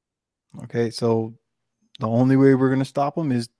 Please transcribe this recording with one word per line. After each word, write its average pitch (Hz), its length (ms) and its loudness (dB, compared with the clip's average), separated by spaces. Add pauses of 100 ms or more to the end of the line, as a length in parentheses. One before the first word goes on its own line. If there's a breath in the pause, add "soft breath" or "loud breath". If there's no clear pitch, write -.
(640)
Okay, 117 260 -4
so 113 440 -2 (680)
the 117 80 -4
only 127 280 2
way 135 200 6
we're 131 140 2
gonna 131 140 -2
stop 143 320 -6
'em 160 140 -4
is 117 180 -4 (120)